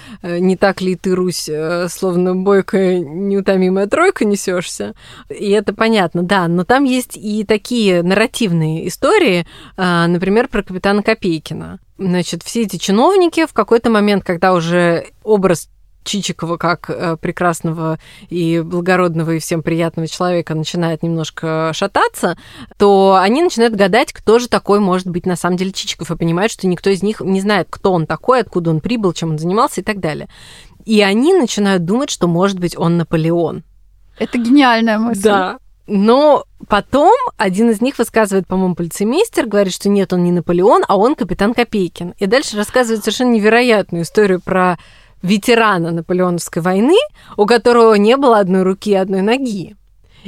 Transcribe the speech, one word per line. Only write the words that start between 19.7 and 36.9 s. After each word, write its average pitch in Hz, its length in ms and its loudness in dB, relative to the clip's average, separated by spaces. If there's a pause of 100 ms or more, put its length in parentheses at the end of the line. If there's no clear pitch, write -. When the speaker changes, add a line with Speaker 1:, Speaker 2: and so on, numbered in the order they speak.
Speaker 1:
человека 175 480 -4
начинает 160 480 -4
немножко 160 720 -4
шататься, - 640 -2 (400)
то 196 440 6
они 233 200 2
начинают 233 340 2
гадать, 202 360 2
кто - 260 2
же 240 120 -2
такой 202 320 0
может 185 260 0
быть 175 180 -6
на 180 120 -2
самом 185 180 -2
деле 185 160 -4
Чичиков, - 400 -10
и 160 60 -6
понимают, 175 340 -2
что - 160 -4
никто 180 220 0
из 190 140 0
них 214 180 -2
не 190 180 0
знает, 196 300 0
кто - 240 -2
он 165 120 0
такой, 240 360 0
откуда 165 300 -2
он 156 100 0
прибыл, 202 320 -2
чем 165 160 -6
он 151 100 -4
занимался 185 400 -2
и 180 60 -8
так 202 160 -6
далее. 139 260 -6 (560)
И 214 180 2
они 226 320 2
начинают 202 520 0
думать, 247 240 -2
что, - 180 -2
может 185 320 0
быть, 175 180 -4
он 170 200 0
Наполеон. 165 680 -2 (560)
Speaker 2:
Это 226 180 -4
гениальная 233 640 4
мысль. 226 220 -2
Speaker 1:
Да. 202 360 0 (300)
Но 233 560 4 (240)
потом 269 460 4 (240)